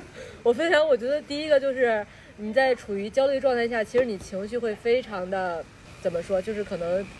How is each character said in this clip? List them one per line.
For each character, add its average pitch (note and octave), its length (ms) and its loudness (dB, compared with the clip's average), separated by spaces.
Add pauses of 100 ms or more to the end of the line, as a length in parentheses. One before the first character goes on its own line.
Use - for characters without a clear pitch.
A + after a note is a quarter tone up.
<laughs> - 340 -18
我 A#3+ 120 4
分 E4 180 0
享， D#4 160 6
我 C#4+ 80 6
觉 A3+ 120 0
得 D4 140 0
第 D4 220 -6
一 D#4 60 -4
个 C#4+ 100 6
就 C4+ 140 0
是 A3+ 320 2 (320)
你 G#3+ 160 -8
在 C4 200 4
处 G#3+ 220 -4
于 G3+ 140 -4
焦 C4+ 180 2
虑 C4+ 120 0
状 C4 140 2
态 A#3 140 0
下， A#3 160 -2
其 A3+ 140 -2
实 B3+ 80 4
你 G#3+ 120 -4
情 F#3+ 300 -8
绪 A#3 100 -6
会 A3+ 160 -2
非 A#3 280 2
常 F#3+ 280 -6
的， F#3 340 -2 (380)
怎 F#3 100 -2
么 E3+ 100 -2
说， F#3+ 200 0
就 A3 120 -6
是 G#3 100 -4
可 G3 140 -6
能 F3 280 -2 (140)